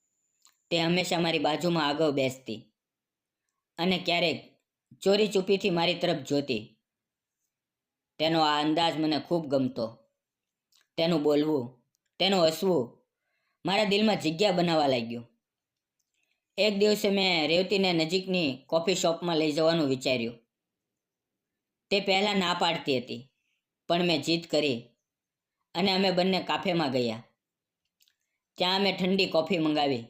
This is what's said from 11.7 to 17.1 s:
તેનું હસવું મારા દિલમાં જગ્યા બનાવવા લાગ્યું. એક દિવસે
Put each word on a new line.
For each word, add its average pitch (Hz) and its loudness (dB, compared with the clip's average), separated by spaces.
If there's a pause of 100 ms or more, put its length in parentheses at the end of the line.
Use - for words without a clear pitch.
તેનું 185 2
હસવું 160 0 (640)
મારા 202 0
દિલમાં 202 2
જગ્યા 160 0
બનાવવા 170 2
લાગ્યું. 120 -2 (1300)
એક 202 2
દિવસે 208 2